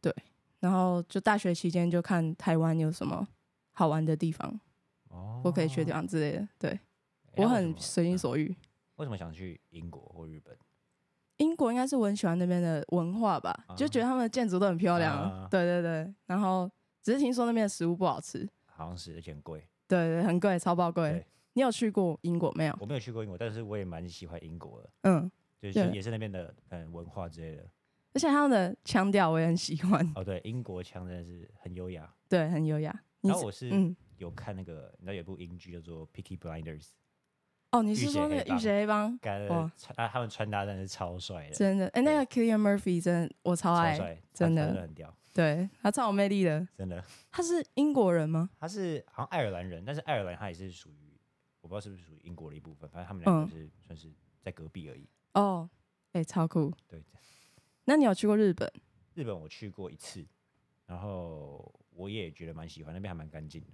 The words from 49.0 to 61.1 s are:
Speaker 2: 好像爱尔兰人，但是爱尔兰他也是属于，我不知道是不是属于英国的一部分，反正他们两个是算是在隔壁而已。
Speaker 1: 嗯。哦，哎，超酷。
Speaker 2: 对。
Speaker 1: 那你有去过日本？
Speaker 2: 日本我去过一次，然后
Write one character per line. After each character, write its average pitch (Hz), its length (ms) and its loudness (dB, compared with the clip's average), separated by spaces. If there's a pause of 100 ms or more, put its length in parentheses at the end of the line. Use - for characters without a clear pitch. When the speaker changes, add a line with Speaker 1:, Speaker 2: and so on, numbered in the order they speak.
Speaker 2:
好 127 140 -6
像 - 20 -10
爱 160 180 0
尔 104 60 0
兰 90 180 -6
人， 87 160 -10
但 135 100 -6
是 147 80 -6
爱 151 120 -2
尔 107 80 0
兰 87 140 -6
他 104 120 -8
也 85 60 -8
是 92 160 -12
属 - 200 -20
于， - 280 -20 (420)
我 82 80 -20
不 90 60 -12
知 - 20 -6
道 104 40 -6
是 101 100 -14
不 95 60 -16
是 87 60 -20
属 80 120 -20
于 76 80 -20
英 87 120 -14
国 80 160 -14
的 76 60 -16
一 76 40 -16
部 80 120 -20
分， 76 180 -20
反 85 100 -14
正 90 60 -12
他 87 60 -12
们 92 100 -10
两 160 220 4
个 - 60 -8
是 80 180 -14 (120)
算 - 160 -18
是 80 140 -20 (300)
在 95 100 -10
隔 80 180 -14
壁 78 200 -14
而 67 80 -16
已。 - 60 -20 (300)
Speaker 1:
嗯。 202 120 4
哦， 175 260 -2 (420)
哎， 165 120 0
超 165 240 0
酷。 156 240 0 (160)
Speaker 2:
对。 78 160 -18 (800)
Speaker 1:
那 277 120 6
你 302 80 8
有 220 80 8
去 190 140 2
过 208 100 6
日 208 160 6
本？ - 180 -2 (440)
Speaker 2:
日 160 100 -6
本 104 140 -4
我 78 100 -14
去 104 220 -14
过 92 200 -12
一 78 60 -18
次， - 300 -14 (600)
然 87 120 -12
后 85 760 -10 (180)